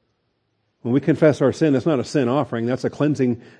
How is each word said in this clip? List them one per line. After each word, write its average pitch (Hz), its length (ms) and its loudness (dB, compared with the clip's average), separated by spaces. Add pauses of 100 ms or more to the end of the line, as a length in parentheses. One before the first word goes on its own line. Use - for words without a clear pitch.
(840)
When 120 100 -2
we 135 80 2
confess 151 400 2
our 135 100 4
sin, 156 220 0
that's 127 140 0
not 156 120 2
a 110 60 -4
sin 131 240 -2
offering. 123 380 -2
That's 123 180 -4
a 120 60 -4
cleansing 131 500 -2 (200)